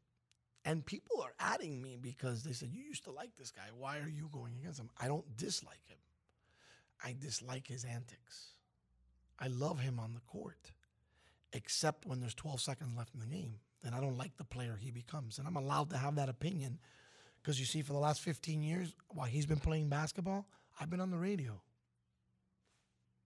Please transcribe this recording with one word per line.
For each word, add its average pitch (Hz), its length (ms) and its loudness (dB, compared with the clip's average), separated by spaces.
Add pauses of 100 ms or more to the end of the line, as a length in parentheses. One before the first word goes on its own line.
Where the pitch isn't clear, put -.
(640)
and 160 200 4
people - 360 0
are 123 180 -4
adding 160 420 2
me 127 180 -8
because 123 440 -2
they 151 80 -4
said, 120 220 -4
"You 254 100 -6
used 294 220 -8
to - 60 -10
like 220 260 -8
this 127 140 -10
guy. 98 260 -12
Why 139 220 -4
are 151 100 -4
you 151 220 -4
going 120 280 -6
against 147 220 -6
him?" 117 80 -8 (100)
I - 80 0
don't 143 300 0
dislike - 500 -4
him. - 100 -20 (1040)
I 123 140 -2
dislike 131 500 -4
his 123 160 -4
antics. - 680 -8 (880)
I 135 80 0
love 139 320 2
him 127 200 2
on 113 140 -2
the 120 60 -6
court, - 520 -10 (800)
except - 540 0
when 131 140 0
there's 120 160 -2
twelve 143 260 -2
seconds 123 360 -2
left 117 160 -4
in 117 80 -8
the 110 60 -4
game. 139 280 -4 (260)
Then 120 120 -2
I 127 80 2
don't 131 160 2
like - 200 -4
the - 60 -6
player 120 360 -4
he 123 120 -6
becomes. 120 480 -6
And 139 80 -4
I'm 175 80 0
allowed 143 340 4
to 175 80 0
have 143 180 2
that 139 140 4
opinion 139 500 0 (640)
'cause 143 160 2
you 131 60 2
see, 156 160 2
for 143 120 0
the 143 60 4
last 147 220 6
fifteen 151 400 0
years, 165 320 2 (160)
while 147 180 -2
he's 143 200 4
been 151 120 6
playing 156 300 4
basketball, 180 580 2 (320)
I've 147 100 -2
been 180 120 2
on 185 100 2
the 175 60 4
radio. 165 440 2 (1600)